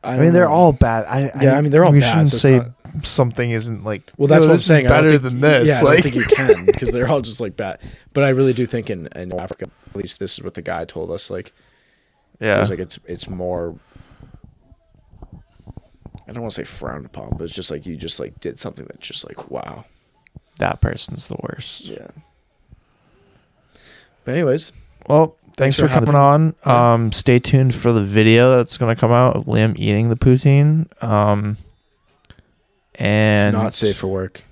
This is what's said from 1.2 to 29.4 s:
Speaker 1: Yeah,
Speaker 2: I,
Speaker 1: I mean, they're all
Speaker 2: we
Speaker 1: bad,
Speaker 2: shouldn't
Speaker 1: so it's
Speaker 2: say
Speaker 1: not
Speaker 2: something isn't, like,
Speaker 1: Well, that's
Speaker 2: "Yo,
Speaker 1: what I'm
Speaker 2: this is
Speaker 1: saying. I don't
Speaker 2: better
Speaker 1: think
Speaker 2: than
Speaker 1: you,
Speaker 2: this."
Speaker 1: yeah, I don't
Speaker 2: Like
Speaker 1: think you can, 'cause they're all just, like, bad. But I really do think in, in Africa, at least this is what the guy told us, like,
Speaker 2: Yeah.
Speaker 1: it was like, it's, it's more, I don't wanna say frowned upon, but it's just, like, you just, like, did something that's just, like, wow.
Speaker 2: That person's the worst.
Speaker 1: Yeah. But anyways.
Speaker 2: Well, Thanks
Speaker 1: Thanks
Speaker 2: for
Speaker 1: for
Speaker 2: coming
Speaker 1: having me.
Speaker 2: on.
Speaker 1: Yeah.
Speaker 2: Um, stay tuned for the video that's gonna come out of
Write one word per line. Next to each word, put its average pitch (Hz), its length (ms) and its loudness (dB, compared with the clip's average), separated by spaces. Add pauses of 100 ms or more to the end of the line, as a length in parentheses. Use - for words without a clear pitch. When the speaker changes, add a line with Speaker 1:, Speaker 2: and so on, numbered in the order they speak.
Speaker 1:
Yeah, 135 120 6
Speaker 2:
I, - 20 2
Speaker 1:
I 147 40 0
mean, 151 100 0
they're 156 120 6
all 175 80 6
Speaker 2:
we 143 80 6
Speaker 1:
bad, 123 100 2
Speaker 2:
shouldn't 147 200 2
Speaker 1:
so 127 60 -2
it's - 60 0
Speaker 2:
say 135 160 6 (360)
Speaker 1:
not 151 120 -10
Speaker 2:
something 120 460 -2
isn't, 113 320 -8
like, 104 340 -12
Speaker 1:
Well, 139 100 0
that's 156 160 6
Speaker 2:
"Yo, 156 40 4
Speaker 1:
what 160 40 4
I'm 160 60 6
Speaker 2:
this 123 40 0
is - 60 -4
Speaker 1:
saying. 151 180 4
I 123 40 2
don't 143 80 6
Speaker 2:
better 156 140 4
Speaker 1:
think 143 120 4
Speaker 2:
than 127 120 -4
Speaker 1:
you, 123 60 -4
Speaker 2:
this." 139 260 4
Speaker 1:
yeah, 147 80 2
I - 60 0
don't 135 80 4
Speaker 2:
Like 156 140 4
Speaker 1:
think 131 120 -2
you 117 100 -2
can, - 480 2
'cause 117 180 -4
they're 123 180 -2
all 143 120 0
just, 113 200 -10
like, 104 160 -10
bad. 95 220 -8 (340)
But 139 100 0
I 139 60 2
really 131 240 2
do 120 120 -2
think 113 240 -8
in, 90 260 -10
in 90 180 -12
Africa, 90 320 -12 (240)
at - 60 -20
least 98 240 -10
this - 180 -6
is - 60 -16
what 90 100 -12
the 90 80 -14
guy 82 240 -8
told 82 260 -12
us, - 180 -10
like, - 220 -12 (880)
Speaker 2:
Yeah. 104 180 0
Speaker 1:
it 101 40 2
was 98 80 -2
like, 87 100 -8
it's, 90 260 -12
it's - 240 -14
more, 90 460 -8 (2500)
I - 40 -20
don't 117 100 -14
wanna 113 100 -10
say - 120 -10
frowned 65 420 -14
upon, - 320 -16
but 80 60 -12
it's 82 100 -14
just, 92 180 -12
like, 73 140 -12
you 85 120 -12
just, 80 220 -10
like, - 200 -14
did - 200 -12
something - 260 -16
that's - 200 -20
just, - 220 -14
like, - 240 -20
wow. - 340 -14 (720)
Speaker 2:
That - 220 -4
person's - 460 -8
the - 160 -14
worst. - 420 -16
Speaker 1:
Yeah. - 220 -18 (2250)
But 123 100 -8
anyways. 156 360 -2 (360)
Speaker 2:
Well, 156 300 2 (220)
Thanks 135 160 0
Speaker 1:
Thanks - 0 -
Speaker 2:
for 151 140 2
Speaker 1:
for 120 160 2
Speaker 2:
coming 147 100 0
Speaker 1:
having 143 340 4
me. - 40 -8
Speaker 2:
on. - 20 -14 (100)
Speaker 1:
Yeah. 120 280 4
Speaker 2:
Um, 117 180 0
stay 123 260 2
tuned 131 380 2
for 120 160 0
the 113 120 2
video 113 520 4
that's 123 220 -2
gonna 117 180 -2
come 117 160 0
out 120 240 4
of - 100 -4